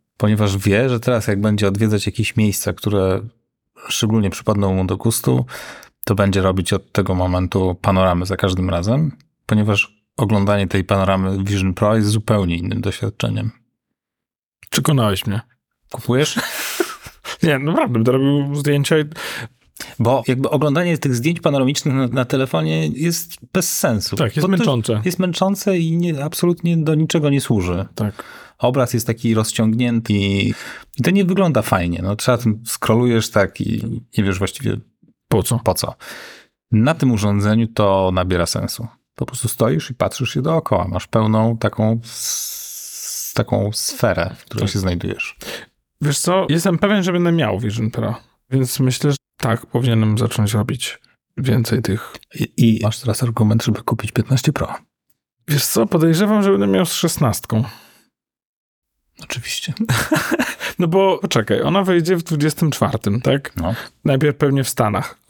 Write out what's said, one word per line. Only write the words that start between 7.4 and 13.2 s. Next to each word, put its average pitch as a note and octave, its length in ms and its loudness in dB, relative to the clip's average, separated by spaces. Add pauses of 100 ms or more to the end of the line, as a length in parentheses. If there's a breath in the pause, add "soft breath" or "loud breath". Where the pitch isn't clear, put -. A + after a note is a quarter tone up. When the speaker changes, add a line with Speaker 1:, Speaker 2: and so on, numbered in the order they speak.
Speaker 1:
panoramy F#2 440 2
za F#2 100 -4
każdym F#2 340 0
razem, A2+ 460 0 (300)
ponieważ G#2+ 500 2 (200)
oglądanie G2+ 500 2
tej F#2+ 180 0
panoramy F#2+ 600 0
Vision F#2+ 300 0
Pro G#2+ 220 2
jest G#2 120 2
zupełnie G#2 480 0
innym G2+ 240 -4
doświadczeniem. G#2+ 680 -4 (1200)